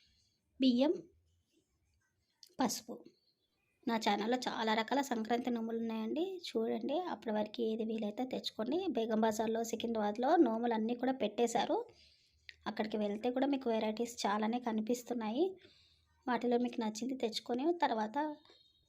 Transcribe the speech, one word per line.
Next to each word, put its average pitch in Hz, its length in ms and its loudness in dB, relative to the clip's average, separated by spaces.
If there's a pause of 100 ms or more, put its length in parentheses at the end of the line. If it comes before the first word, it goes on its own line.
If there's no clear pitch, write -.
(600)
బియ్యం, 262 340 6 (1700)
పసుపు. - 380 -2 (920)
నా 226 160 2
ఛానల్లో 214 320 2 (100)
చాలా 220 240 0 (100)
రకాల 247 200 2 (100)
సంక్రాంతి 240 440 0
నోములు 226 280 -4
ఉన్నాయండి, 226 420 -2 (240)
చూడండి. 233 500 0 (140)
అప్పటి 220 260 -4
వరకు 214 300 -4
ఏది 220 220 -2
వీలైతే 220 340 -4 (100)
తెచ్చుకోండి. 233 440 -4 (180)
బేగం 226 280 2
బజార్లో, 220 460 2
సికింద్రాబాద్లో 226 600 0 (140)
నోములు 233 340 0
అన్నీ 233 220 -2
కూడా 262 220 2
పెట్టేశారు. 233 560 2 (920)
అక్కడికి 214 320 -2
వెళ్తే 208 340 -2
కూడా 262 160 2
మీకు 262 200 -2
వెరైటీస్ 220 500 -2
చాలానే 214 440 0
కనిపిస్తున్నాయి. 226 800 -2 (840)
వాటిలో 240 340 2
మీకు 240 180 -2
నచ్చింది 226 400 -4
తెచ్చుకొని 240 440 -2 (180)
తర్వాత 220 340 0 (720)